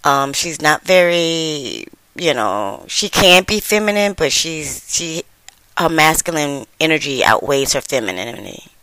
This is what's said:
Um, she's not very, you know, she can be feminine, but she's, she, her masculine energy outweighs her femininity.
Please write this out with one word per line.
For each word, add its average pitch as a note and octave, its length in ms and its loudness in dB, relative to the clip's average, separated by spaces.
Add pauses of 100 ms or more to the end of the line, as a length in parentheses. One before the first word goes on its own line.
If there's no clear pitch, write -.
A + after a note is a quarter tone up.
Um, C#3 300 2
she's E3 280 -6
not D3+ 220 2
very, E3 1000 2 (300)
you E3 180 0
know, G#2 540 -2
she - 220 -4
can F#3 340 4
be G#3+ 160 -2
feminine, G#3 540 0
but D#3 180 0
she's, D#3 600 -6
she, E3+ 320 -6 (540)
her E3 120 2
masculine D#3 760 0 (140)
energy D3+ 440 0
outweighs C3+ 500 2
her C3+ 80 0
femininity. G2+ 840 -6 (180)